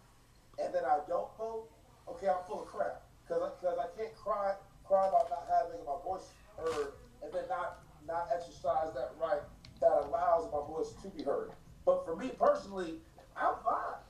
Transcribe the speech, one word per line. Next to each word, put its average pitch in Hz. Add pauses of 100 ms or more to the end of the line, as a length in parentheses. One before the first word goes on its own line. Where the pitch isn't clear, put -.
(580)
and 147
then -
I 151
don't 170
vote, 226 (400)
okay, 180
I'm 180
full 190
of 160
crap. - (260)
'Cause 170
I, 190 (100)
'cause 175
I 170 (120)
can't 220
cry, 196 (320)
cry 190
about 175
not 175
having 170
my -
voice - (260)
heard 147 (280)
and 151
then 180
not, 180 (260)
not 165
exercise 160
that -
right 156 (380)
that 151
allows 165
my 147
voice 156 (100)
to 196
be -
heard. - (320)
But 185
for -
me 262
personally, 196 (360)
I'm - (100)
fine. - (120)